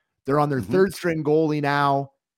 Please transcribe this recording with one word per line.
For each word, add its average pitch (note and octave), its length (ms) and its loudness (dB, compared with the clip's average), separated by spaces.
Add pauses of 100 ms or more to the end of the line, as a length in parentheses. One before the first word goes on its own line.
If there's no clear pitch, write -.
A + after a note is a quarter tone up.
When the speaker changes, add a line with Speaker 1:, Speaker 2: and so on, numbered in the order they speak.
(260)
Speaker 1:
They're C#3+ 140 2
on D3 80 2
their C3+ 120 -2
Speaker 2:
Mm-hmm. A2 120 -6
Speaker 1:
third F#3+ 220 2
string D#3+ 300 -4
goalie D3+ 380 0
now. C#3+ 500 0 (260)